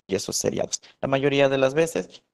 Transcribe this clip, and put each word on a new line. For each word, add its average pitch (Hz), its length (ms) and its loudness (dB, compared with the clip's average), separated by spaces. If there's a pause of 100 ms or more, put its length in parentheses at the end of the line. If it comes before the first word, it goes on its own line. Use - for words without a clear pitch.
yesos - 300 -4
seriados. - 460 -4 (180)
La 131 80 -4
mayoría 139 400 2
de 135 100 0
las 131 160 2
veces 165 480 -2 (120)